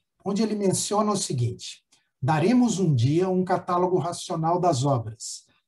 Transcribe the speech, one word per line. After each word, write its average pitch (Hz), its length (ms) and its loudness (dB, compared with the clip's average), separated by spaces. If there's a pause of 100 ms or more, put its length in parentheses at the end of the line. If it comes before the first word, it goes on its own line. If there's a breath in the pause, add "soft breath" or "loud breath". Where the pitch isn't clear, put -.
(240)
onde 202 180 -2
ele 208 140 -2
menciona 208 560 0
o 202 40 0
seguinte: 120 680 -4 (360)
"Daremos 185 600 2
um 170 120 2
dia 147 360 2
um 185 160 0
catálogo 180 540 0
racional 170 600 -2
das 170 260 2
obras, 113 600 -4 (240)